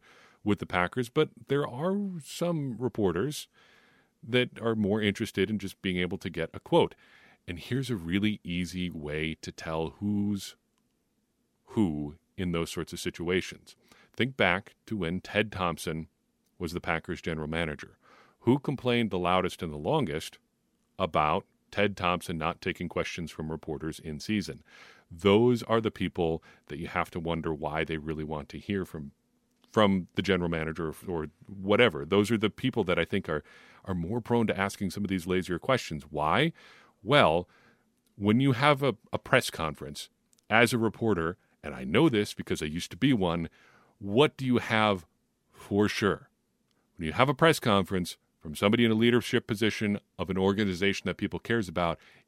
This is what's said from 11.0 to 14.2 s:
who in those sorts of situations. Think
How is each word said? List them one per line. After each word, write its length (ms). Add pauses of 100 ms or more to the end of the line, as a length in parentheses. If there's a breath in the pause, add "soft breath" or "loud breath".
who 480 (200)
in 140
those 180
sorts 240
of 60
situations. 760 (400 soft breath)
Think 220